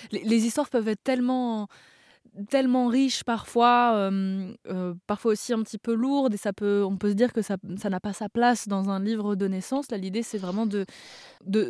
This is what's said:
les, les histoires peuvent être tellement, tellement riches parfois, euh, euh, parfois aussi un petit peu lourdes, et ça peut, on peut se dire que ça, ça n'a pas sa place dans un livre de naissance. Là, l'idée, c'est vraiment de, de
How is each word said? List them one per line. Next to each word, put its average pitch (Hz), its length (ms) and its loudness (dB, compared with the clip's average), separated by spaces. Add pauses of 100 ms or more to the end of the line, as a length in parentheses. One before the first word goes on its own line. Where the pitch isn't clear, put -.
(120)
les, 190 120 -6
les 220 240 4
histoires 277 240 -2
peuvent 220 160 2
être 214 160 -2
tellement, 247 640 0 (840)
tellement 254 380 4
riches 254 360 2
parfois, 240 720 4
euh, 190 560 -2 (160)
euh, 180 260 -4 (120)
parfois 208 280 0
aussi 240 200 -2
un 226 80 0
petit 214 160 -6
peu 233 160 -2
lourdes, 262 400 2
et 208 40 -2
ça 202 160 -2
peut, 202 300 2
on 196 140 0
peut 208 120 0
se 202 60 2
dire 240 180 2
que 220 100 0
ça, 196 140 -4 (200)
ça 208 120 -4
n'a 185 100 -2
pas 202 140 -6
sa 214 160 -8
place 233 380 2
dans 196 220 -2
un 196 100 -2
livre 208 360 -2
de 196 120 0
naissance. 190 440 -4
Là, 220 60 -4
l'idée, 190 260 -4
c'est 220 140 -8
vraiment 190 280 -2
de, 202 200 -2 (600)
de 202 240 2